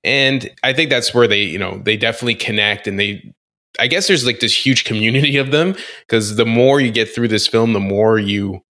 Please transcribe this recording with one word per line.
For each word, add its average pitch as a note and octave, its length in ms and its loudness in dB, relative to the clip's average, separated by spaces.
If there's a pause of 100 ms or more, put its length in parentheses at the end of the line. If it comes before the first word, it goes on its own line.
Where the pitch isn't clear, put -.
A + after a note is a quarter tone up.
And C3+ 460 2 (140)
I C3 100 0
think D3+ 160 0
that's B2 240 0
where A#2+ 140 6
they, G#2 160 2
you F2+ 160 -4
know, F#2+ 240 -6
they G#2+ 140 0
definitely A#2 380 -2
connect. G#2 520 -2
And G2 120 -4
they, G2+ 340 -6 (460)
I B2 80 2
guess F3 200 0
there's, D3 180 2
like, B2 140 -2
this A#2+ 160 0
huge - 300 0
community B2+ 520 0
of C3+ 140 -2
them, E3+ 240 2 (320)
'cause G#2+ 280 0
the A2+ 100 2
more B2+ 360 4
you B2 100 0
get A2 220 -2
through A#2+ 140 -2
this G#2+ 200 0
film, A2+ 260 2
the G2+ 60 0
more G#2+ 380 2
you G2+ 520 -4